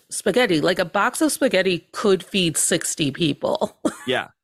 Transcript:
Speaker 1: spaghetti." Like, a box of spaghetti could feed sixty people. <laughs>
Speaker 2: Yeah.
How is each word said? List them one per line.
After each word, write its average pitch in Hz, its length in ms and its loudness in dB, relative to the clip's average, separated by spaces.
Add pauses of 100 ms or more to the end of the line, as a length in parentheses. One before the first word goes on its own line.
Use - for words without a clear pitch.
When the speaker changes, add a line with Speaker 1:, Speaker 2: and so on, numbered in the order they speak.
Speaker 1:
spaghetti." 190 520 2
Like, 180 180 0
a 185 60 0
box 208 340 -2
of 311 140 2
spaghetti 190 580 0
could 190 320 2
feed 175 320 0
sixty - 560 -2
people. - 720 -2
<laughs> - 240 -6
Speaker 2:
Yeah. - 220 -2 (140)